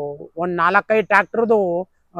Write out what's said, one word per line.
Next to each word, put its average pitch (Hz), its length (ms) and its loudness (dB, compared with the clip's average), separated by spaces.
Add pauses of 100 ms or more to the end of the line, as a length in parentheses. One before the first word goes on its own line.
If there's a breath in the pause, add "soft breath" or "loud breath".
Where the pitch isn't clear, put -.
(360)
ಒಂದ್ 175 200 -4
ನಾಲ್ಕೈದು 196 500 0
ಟ್ರ್ಯಾಕ್ಟರ್ದು 202 800 0 (320)